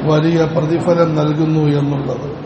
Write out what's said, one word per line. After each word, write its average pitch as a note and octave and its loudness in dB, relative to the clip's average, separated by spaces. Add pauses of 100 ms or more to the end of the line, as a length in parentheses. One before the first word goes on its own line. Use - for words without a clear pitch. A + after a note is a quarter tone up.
വലിയ D#3+ 2 (160)
പ്രതിഫലം E3+ 0 (100)
നൽകുന്നു D#3 0 (160)
എന്നുള്ളത്. C#3 -4 (160)